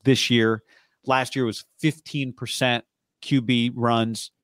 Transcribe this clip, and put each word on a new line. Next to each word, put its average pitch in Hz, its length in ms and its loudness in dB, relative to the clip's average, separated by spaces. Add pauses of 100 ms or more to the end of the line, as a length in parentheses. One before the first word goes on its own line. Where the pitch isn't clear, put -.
this 131 260 2
year. 113 320 2 (420)
Last 131 320 -2
year 131 80 0
was 110 200 -6 (140)
fifteen 143 540 -4
percent 123 520 -2 (360)
Q 135 220 0
B 120 320 0
runs. 113 560 0 (140)